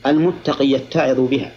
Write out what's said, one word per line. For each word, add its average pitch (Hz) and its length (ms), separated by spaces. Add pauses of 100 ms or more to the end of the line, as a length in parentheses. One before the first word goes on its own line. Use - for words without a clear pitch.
المتقي 151 600
يتعظ 135 540
بها 127 360